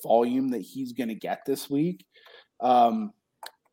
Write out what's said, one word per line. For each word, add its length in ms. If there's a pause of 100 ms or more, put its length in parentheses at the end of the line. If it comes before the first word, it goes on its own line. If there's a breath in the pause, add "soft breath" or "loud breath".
volume 480
that 120
he's 300
gonna 220
get 320
this 240
week. 340 (560 soft breath)
Um, 540 (600)